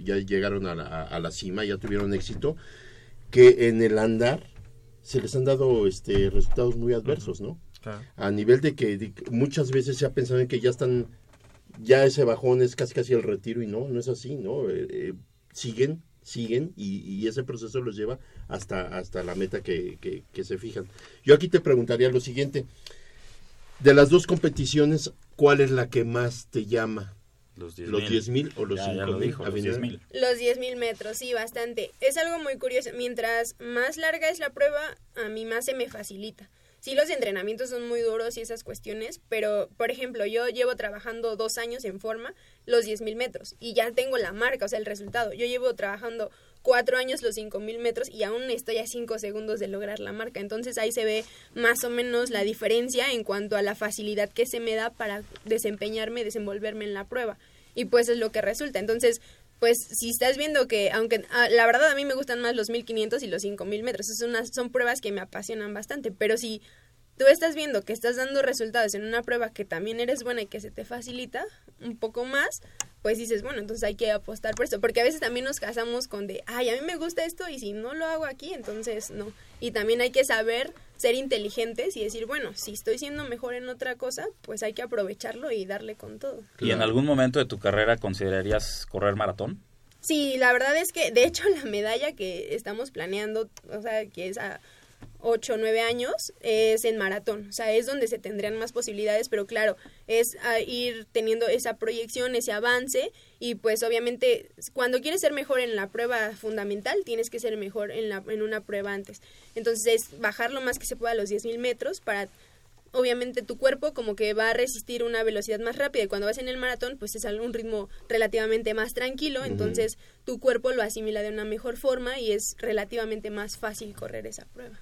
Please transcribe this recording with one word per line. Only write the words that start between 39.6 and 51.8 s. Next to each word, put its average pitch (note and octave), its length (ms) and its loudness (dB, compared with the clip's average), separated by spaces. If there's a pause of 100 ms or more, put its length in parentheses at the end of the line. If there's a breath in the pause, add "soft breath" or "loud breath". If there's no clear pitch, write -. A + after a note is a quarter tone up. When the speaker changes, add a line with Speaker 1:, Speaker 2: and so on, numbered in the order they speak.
Speaker 4:
por A#3 160 0
ejemplo, B3 340 -4
yo A#3 220 0
llevo B3 260 0
trabajando A3 600 -6
dos A3 200 -4
años A#3+ 280 -8
en G3 160 -8
forma A3+ 340 -8 (320 soft breath)
los A#3 180 4
diez A3 180 -6
mil G#3+ 120 -6
metros - 460 -8
y A3+ 140 -10
ya A3+ 180 2
tengo B3+ 260 0
la F#3+ 140 -2
marca, B3+ 320 0
o - 40 -4
sea, G#3+ 120 -2
el G#3+ 60 -6
resultado. G#3 460 -4
Yo A#3 140 -2
llevo B3 300 0
trabajando G#3 560 -6 (300 soft breath)
cuatro B3+ 340 6
años B3+ 260 -2
los A3+ 140 0
cinco G#3+ 240 -6
mil A3 180 -8
metros A#3 320 -2
y G#3+ 140 -2
aún A#3+ 260 -2
estoy A3+ 280 -4
a A#3 100 -4
cinco A#3 320 -6
segundos G#3+ 400 -6
de G3 80 -4
lograr G3+ 320 -8
la G3 120 -8
marca. A3 280 -8
Entonces, A3 360 -6
ahí A3+ 140 0
se A3+ 140 -2
ve G#3+ 200 0 (300 loud breath)
más A#3+ 300 4